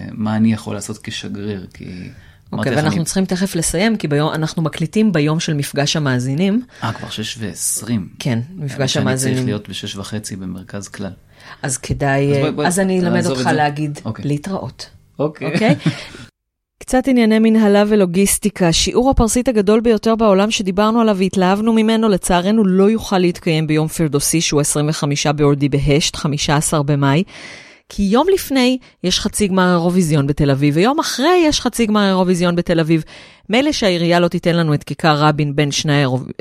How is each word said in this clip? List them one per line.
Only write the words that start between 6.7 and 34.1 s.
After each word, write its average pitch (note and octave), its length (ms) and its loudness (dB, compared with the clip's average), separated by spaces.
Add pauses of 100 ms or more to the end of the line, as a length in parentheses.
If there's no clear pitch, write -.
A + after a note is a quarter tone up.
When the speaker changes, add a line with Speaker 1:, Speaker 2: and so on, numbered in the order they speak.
Speaker 1:
אה, A2+ 100 -4
כבר A2 160 -12
שש G#2+ 300 -8
ועשרים. G#2+ 680 -6 (100)
Speaker 2:
כן, A#2 200 -2 (160)
מפגש C#3 240 -8
Speaker 1:
האמת C3+ 100 -2
שאני D3 140 -2
Speaker 2:
המאזינים. C3 320 0
Speaker 1:
צריך B2+ 100 -2
להיות G#2 240 -4
בשש G2 260 -10
וחצי G#2 400 -10
במרכז F#2+ 520 -12
כלל. G2 240 -12 (500)
Speaker 2:
אז C#3 160 -6
כדאי, C#3 540 0
Speaker 1:
אז C#3+ 60 2
בואי, C#3+ 80 2
Speaker 2:
אה, D3+ 60 0
Speaker 1:
בואי, D3 160 -2
Speaker 2:
אז F3 120 -2
אני F#3+ 220 0
אלמד F3 140 0
Speaker 1:
נעזוב - 160 0
Speaker 2:
אותך C3 100 -2
Speaker 1:
את A#2+ 100 0
זה. D#3 60 0
Speaker 2:
להגיד D3 480 -2
Speaker 1:
אוקיי. A2 200 -8
Speaker 2:
להתראות. D3 640 -6 (300)
Speaker 1:
אוקיי. C#3+ 340 -4
Speaker 2:
אוקיי? G#3+ 220 2
Speaker 1:
<laughs> - 100 -8 (920)
Speaker 2:
קצת B3+ 280 -2
ענייני A3+ 320 4
מנהלה A3 480 4
ולוגיסטיקה. F#3+ 840 2
שיעור A#3+ 360 0
הפרסית A#3+ 380 2
הגדול G#3+ 320 2
ביותר A3+ 360 2
בעולם G#3 360 4
שדיברנו G#3+ 500 0
עליו A3 180 2
והתלהבנו G3 540 2
ממנו, A3 360 2
לצערנו F#3+ 560 2
לא F#3+ 240 4
יוכל A3 280 0
להתקיים E3+ 500 0
ביום D#3 200 2
פרדוסי, D3+ 540 0
שהוא D3 200 0
עשרים D3 280 0
וחמישה D3 420 -2
באורדי C#3+ 380 2
בהשת, C#3 460 2
חמישה D3 400 -2
עשר D#3 260 0
במאי, C#3+ 420 2 (680)
כי - 140 -4
יום A#3 300 2
לפני B3+ 440 0 (260)
יש F3+ 160 0
חצי G#3 280 -2
גמר F#3 240 2
אירוויזיון E3+ 560 2
בתל D3 240 2
אביב, C#3 240 2
ויום A#3+ 240 2
אחרי E4+ 460 2
יש D4+ 160 0
חצי A#3 240 0
גמר G#3 220 2
אירוויזיון F3+ 480 2
בתל F3 240 0
אביב. D#3+ 240 2 (460)
מילא C4+ 220 2
שהעירייה F3 480 2